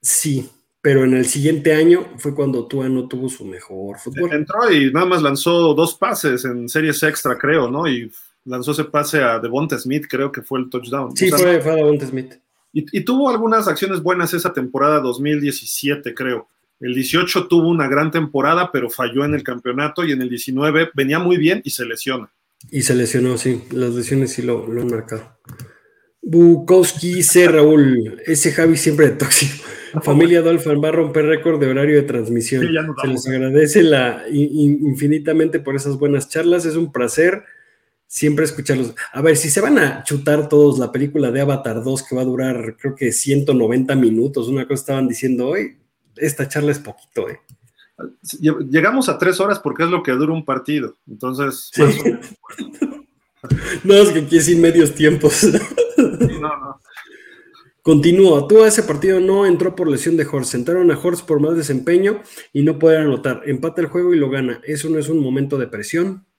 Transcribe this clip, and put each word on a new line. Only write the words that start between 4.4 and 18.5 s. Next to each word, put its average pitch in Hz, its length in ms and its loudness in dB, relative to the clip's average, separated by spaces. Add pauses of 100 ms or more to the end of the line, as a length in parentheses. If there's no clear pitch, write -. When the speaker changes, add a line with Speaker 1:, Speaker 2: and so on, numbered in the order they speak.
Speaker 2:
y 139 220 2
nada 170 120 0
más 180 160 0
lanzó 156 520 2
dos 165 220 0
pases 143 500 -4
en 123 240 -8
series 156 340 -2
extra, 151 340 -2
creo, 139 320 0
¿no? 151 180 -4
Y 120 240 -6 (340)
lanzó 127 260 -8
ese 147 140 -4
pase 147 360 -2
a 117 180 0
Devonta 131 380 -4
Smith, 135 320 -6
creo 135 220 -4
que 135 100 -12
fue 131 180 -6
el 123 100 -8
touchdown. 127 480 -8
Speaker 1:
Sí, 185 140 2
Speaker 2:
O 147 60 2
sea, 180 100 4
Speaker 1:
fue, 170 140 2
fue 151 100 -2
a 160 40 0
Devonta 147 300 0
Smith. 127 280 -10 (380)
Speaker 2:
Y, 151 140 -4 (120)
y 185 60 -4
tuvo 262 260 0
algunas 220 380 0
acciones 185 340 -4
buenas 175 320 -2
esa 175 200 -4
temporada 139 460 0
dos 131 200 -4
mil 147 220 -2
diecisiete, 143 720 -6
creo. 127 340 -6 (320)
El 123 140 -8
dieciocho 170 540 -2
tuvo 170 200 2
una 160 200 0
gran 147 220 0
temporada, 156 600 -2